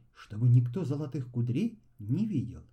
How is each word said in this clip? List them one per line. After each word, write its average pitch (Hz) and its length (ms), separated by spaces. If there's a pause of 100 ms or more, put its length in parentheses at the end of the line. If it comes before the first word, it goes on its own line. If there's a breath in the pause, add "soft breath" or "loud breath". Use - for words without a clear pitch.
(160)
чтобы 113 340
никто 127 360
золотых 143 440
кудрей 120 500 (200)
не 131 260
видел. 113 480